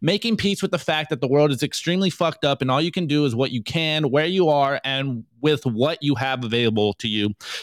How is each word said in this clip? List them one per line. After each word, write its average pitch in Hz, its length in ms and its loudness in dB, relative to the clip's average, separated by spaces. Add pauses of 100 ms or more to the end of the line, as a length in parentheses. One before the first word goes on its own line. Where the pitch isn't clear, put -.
making 208 360 0
peace 202 260 -2
with 196 80 -2
the 180 80 0
fact 156 320 -2
that 143 100 -4
the 139 60 0
world 143 240 4
is 135 140 -2
extremely 185 440 -2
fucked 165 360 -2
up 139 180 0
and 131 80 0
all 131 100 2
you 165 120 0
can 175 160 -2
do 147 160 2
is 127 100 0
what 127 160 0
you 117 140 -4
can, 156 480 0
where 151 140 2
you 180 220 2
are, 139 360 2
and 135 400 -4 (160)
with 147 260 2
what 131 360 0
you 143 140 2
have 131 260 -2
available 110 520 2
to - 120 -8
you. 104 260 0 (300)